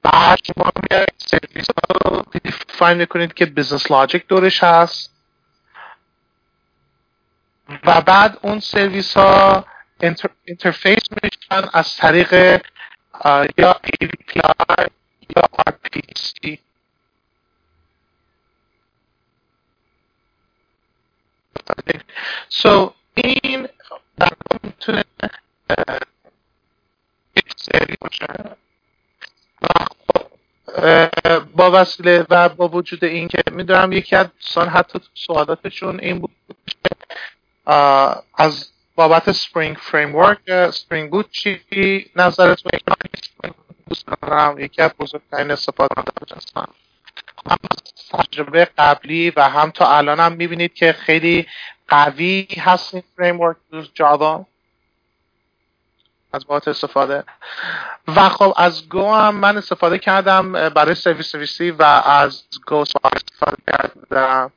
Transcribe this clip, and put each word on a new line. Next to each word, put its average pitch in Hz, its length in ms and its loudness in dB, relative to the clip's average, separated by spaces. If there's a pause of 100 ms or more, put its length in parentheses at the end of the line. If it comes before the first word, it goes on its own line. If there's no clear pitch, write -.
بعد - 440 4
شما - 240 -4 (200)
می‌اید - 280 0
سرویس - 480 -6 (380)
رو - 200 -2 (200)
دیفاین - 540 0
می‌کنید 170 360 -4
که 170 120 2
بیزنس 143 440 -4
لاجیک 135 360 2
دورش 185 360 2
هست. 170 480 4 (2750)
و 175 160 4
بعد 202 420 4
اون 208 180 -4
سرویس 196 560 -2
ها 196 480 6 (380)
انتر-، 170 280 -2 (140)
اینترفیس 180 580 0 (200)
می‌شن - 500 -6
از - 240 0
طریق، 180 680 4 (500)
آه، 143 340 2 (120)
یا 175 260 4
اِی - 220 -6
پی - 380 -6
آی - 420 0 (500)
یا - 60 4 (100)
آر - 200 -2 (200)
پی - 80 -10 (160)
سی. - 420 -10 (4000)
So، 185 440 2 (220)
این 262 540 -4 (960)
می‌تونه، - 420 -6 (680)
اه، - 280 -4 (1400)
یک - 200 -2
سری - 440 -4
باشه. - 260 -12 (1400)
و - 40 -4 (400)
خب، - 200 -2 (480)
اه، 165 640 2
با 180 340 2
وسیله 175 580 4
و 175 180 6
با 170 200 -2
وجود 175 360 -6
این 170 240 -4
که - 220 -4
می‌دونم 185 420 0
یکی 196 240 0
از 190 100 2 (140)
دوستان 170 280 -4
حتی 180 300 -2
تو - 160 -14
سوالاتشون 160 840 -6
این 175 180 -6
بود 175 120 -10 (360)
که، - 100 -12 (880)
اه، 143 560 2 (120)
از 151 340 -2 (260)
بابت 165 340 4
اسپرینگ 160 480 -4
فریمورک، 156 600 0 (100)
اه، 185 80 -2
اسپرینگ 165 540 -4
بوت 208 200 -4
چی 196 840 -4
نظرتونه؟ 180 640 2 (1080)
دوست - 180 -12
دارم، 143 520 -2
یکی 139 240 -6
از 160 160 2
بزرگترین 143 520 -8
استفاده - 440 -4
کنندگان - 420 -10
هستم. - 320 -14 (840)
هم - 80 0 (120)
از - 420 -12
تجربه 156 560 -2 (100)
قبلی 151 520 0
و 143 180 2
هم 151 220 0
تا 143 260 2
الان 147 240 0
هم 170 120 2
می‌بینید 170 420 -6
که 165 180 2
خیلی 165 540 0 (420)
قوی 151 600 2 (120)
هست 185 340 0
این 180 80 -10 (140)
فریمورک 175 400 0 (140)
تو 156 120 -14 (120)
جاوا 156 520 2 (1900)
از 135 140 -12
بابت 143 220 -4
استفاده. 139 560 -2 (840)
و 185 200 6
خب 196 280 2
از 170 320 0
گو 196 260 -2
هم 214 200 4
من 202 220 0
استفاده 180 420 -2
کردم 190 540 0
برای 156 420 0
سرویس 160 400 -4
نویسی 156 360 -6
و 156 120 0
از 143 600 4 (240)
گو 151 100 -2
استفاده - 800 -2 (100)
کردم. 131 920 -2